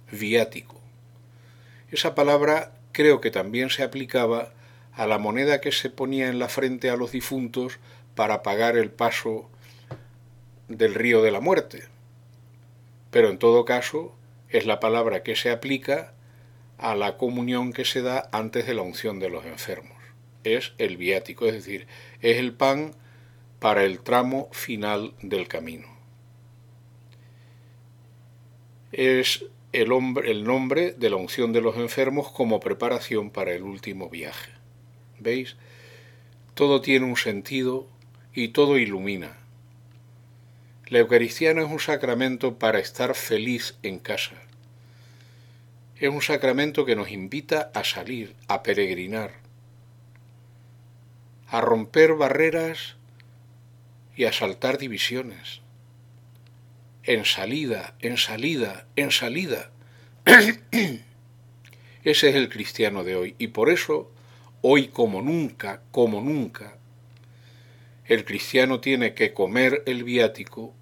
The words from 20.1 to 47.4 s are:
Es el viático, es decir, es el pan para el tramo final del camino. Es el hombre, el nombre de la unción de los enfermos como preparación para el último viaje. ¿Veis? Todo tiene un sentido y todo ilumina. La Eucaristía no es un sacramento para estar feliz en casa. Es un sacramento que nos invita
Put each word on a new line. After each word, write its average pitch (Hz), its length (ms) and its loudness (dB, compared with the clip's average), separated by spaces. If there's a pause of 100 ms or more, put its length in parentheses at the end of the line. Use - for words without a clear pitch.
Es 117 360 -2
el 95 180 -2
viático, 95 480 -2
es 110 80 2
decir, 101 320 -12 (360)
es 117 160 4
el 123 160 -2
pan 139 420 0 (640)
para 101 240 4
el 95 160 2
tramo 127 520 0
final 104 720 -6
del 95 260 -4
camino. 80 400 -10 (3000)
Es 131 540 0 (280)
el 113 180 0
hombre, 127 400 0
el 104 120 -4
nombre 131 500 0
de 117 180 0
la 98 60 0
unción 113 360 -2
de 117 80 2
los 113 160 0
enfermos 135 540 -2
como 113 280 0
preparación 113 720 -4
para 95 240 -4
el 90 80 -8
último 95 480 -12
viaje. 80 420 -14 (680)
¿Veis? 123 360 -4 (1000)
Todo 143 260 4
tiene 131 240 2
un 127 100 -4
sentido 127 720 -4 (460)
y 120 160 -2
todo 143 300 4
ilumina. 98 580 -4 (1600)
La 120 60 8
Eucaristía 120 560 4
no 165 80 0
es 151 80 -4
un 156 80 -4
sacramento 127 800 -2
para 110 180 2
estar 127 380 -2
feliz 117 640 -4
en 95 160 -8
casa. - 380 -8 (1600)
Es 143 120 0
un 143 120 -4
sacramento 143 640 0
que 120 100 2
nos 101 140 -4
invita 104 640 -4